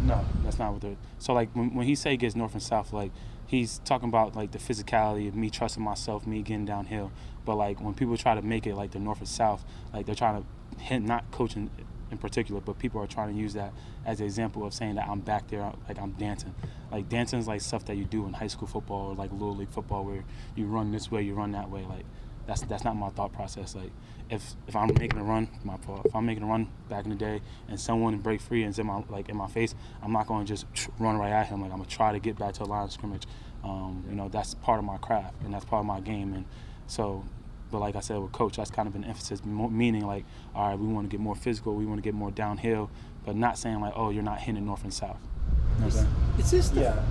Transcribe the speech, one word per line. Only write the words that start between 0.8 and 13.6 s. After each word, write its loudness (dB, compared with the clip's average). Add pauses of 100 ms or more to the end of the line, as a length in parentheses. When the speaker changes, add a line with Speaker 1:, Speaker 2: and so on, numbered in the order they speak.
Speaker 1:
they're, -4 (220)
so, 2
like, 6
when, 2
when 2
he 6
say 2
he 4
gets 2
north 0
and -4
south, 0
like, -2 (340)
he's 2
talking 2
about, 4
like, -2
the -8
physicality 2
of -4
me 2
trusting -2
myself, -2
me -2
getting -2
downhill. -2 (320)
But, 2
like, 2
when -2
people 2
try 6
to 0
make 0
it, 0
like, -4
the -6
north -2
and -6
south, 2 (260)
like, -4
they're 0
trying 4
to -12
hint, 0
not 2
coaching 0 (400)
in -6
particular, 0
but -4
people -2
are -2
trying -2
to -2
use -2
that -4 (320)